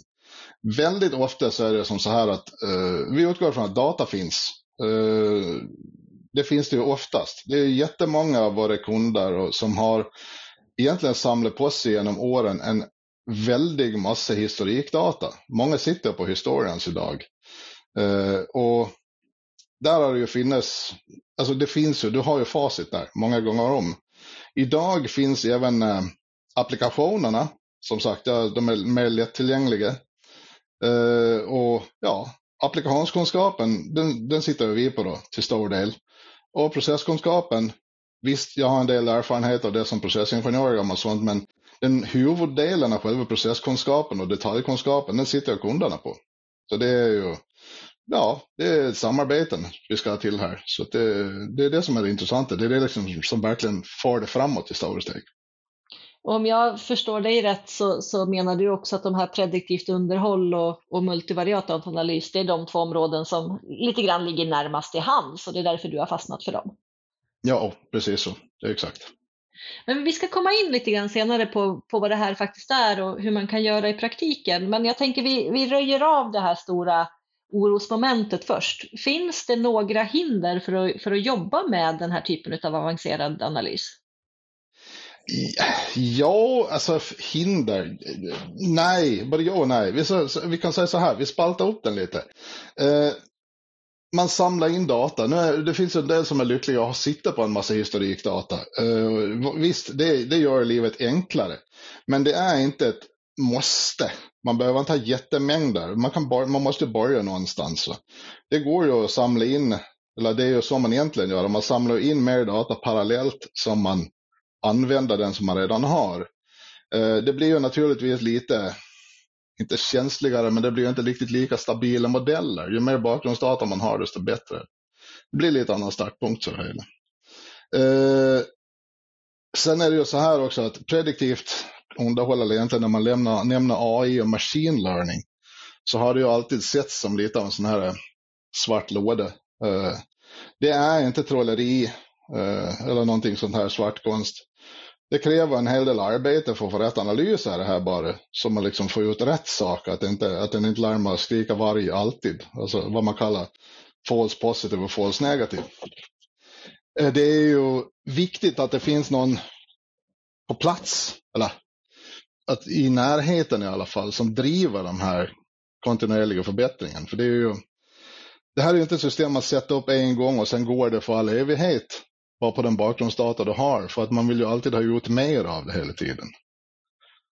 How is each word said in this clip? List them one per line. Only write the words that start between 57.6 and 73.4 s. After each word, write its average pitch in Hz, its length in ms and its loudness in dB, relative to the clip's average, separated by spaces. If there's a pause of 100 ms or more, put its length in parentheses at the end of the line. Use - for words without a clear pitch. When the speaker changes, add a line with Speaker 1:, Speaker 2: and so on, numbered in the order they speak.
Speaker 2:
så, 196 340 0
så 190 240 -2
menar 185 300 0
du 202 140 2
också 196 260 -4
att 190 60 -4
de 190 120 -2
här 185 120 0
prediktivt 180 640 -2
underhåll 185 640 2
och, 170 260 0 (100)
och 180 120 -2
multivariat 180 640 -2
datanalys, 165 640 -4
det 190 80 0
är 190 40 0
de 170 220 0
två 170 120 -4
områden 160 460 0
som 170 380 -4
lite 233 400 -2
grann 175 220 2
ligger 165 220 -2
närmast 151 480 -2
i - 40 -2
hand, 175 420 0
så 185 100 -12
det 175 80 -6
är 180 40 -4
därför 170 260 -2
du 151 100 -6
har 156 80 -2
fastnat - 380 -8
för - 80 -6
dem. - 240 -8 (640)
Speaker 1:
Ja, 110 300 0 (200)
precis 104 280 0
så. 92 100 -4 (300)
Det 104 60 -8
är 107 40 -2
exakt. - 360 -8 (800)
Speaker 2:
Men 277 180 -2
vi 320 80 0
ska 359 160 -4
komma 370 240 0
in 403 200 2
lite 240 180 -2
grann 208 180 0
senare 226 380 0
på, 196 340 -2 (100)
på 233 80 0
vad 202 120 2
det 214 60 2
här 202 180 0
faktiskt - 360 -8
är 220 300 2
och 190 200 -4
hur 214 100 -2
man 208 160 0